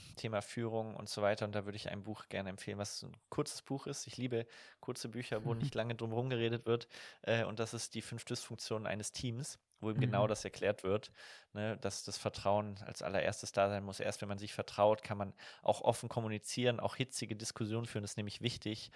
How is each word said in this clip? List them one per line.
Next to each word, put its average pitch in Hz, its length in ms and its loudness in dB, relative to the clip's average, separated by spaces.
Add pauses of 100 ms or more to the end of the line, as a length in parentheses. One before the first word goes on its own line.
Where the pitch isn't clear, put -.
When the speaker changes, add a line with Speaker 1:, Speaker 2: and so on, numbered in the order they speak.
(160)
Speaker 1:
Thema 110 260 0
Führung 110 540 -2
und 104 140 -8
so 107 120 -4
weiter. 104 220 6
Und 104 100 0
da 101 120 -2
würde 101 100 -4
ich 104 140 -6
ein 101 140 -4
Buch 104 260 -8
gerne 98 200 -4
empfehlen, 101 280 -6
was - 260 -4
ein 101 80 -10 (180)
kurzes - 340 -4
Buch 135 220 -6
ist. - 220 -6
Ich - 80 -12
liebe 120 320 0 (320)
kurze 123 300 -6
Bücher, 113 340 -4
wo 117 100 2
Speaker 2:
<laughs> 127 180 0
Speaker 1:
nicht - 40 -6
lange 113 200 0
drum 113 160 -2
herum 120 180 0
geredet 117 360 2
wird. 117 220 4 (340)
Äh, 113 220 4
und 107 160 -2
das 113 140 0
ist - 220 -4
Die 113 60 -4
fünf - 220 -6
Dysfunktionen 110 640 -4
eines 101 240 -2
Teams, 123 480 -4 (220)
wo 107 80 0
eben 110 100 2
genau 107 260 6
Speaker 2:
Mhm. - 40 8
Speaker 1:
das 104 160 0
erklärt - 380 2
wird, 98 280 2 (420)
ne, 107 240 -2
dass - 260 -4
das - 160 -6
Vertrauen 104 640 2
als - 160 -10
allererstes 98 500 0
da 98 160 6
sein 101 160 0
muss. 95 160 -6
Erst 101 220 -2
wenn 101 80 -4
man 98 80 -2
sich 104 160 -8
vertraut, 107 480 6
kann 104 160 -4
man 98 160 -2 (300)
auch - 180 4
offen 117 260 4
kommunizieren, 113 720 2
auch - 160 0
hitzige 113 400 -2
Diskussionen 110 520 -2
führen. 104 160 -2
Das 101 80 -4
ist - 60 -10
nämlich 104 240 -4
wichtig. 110 540 -2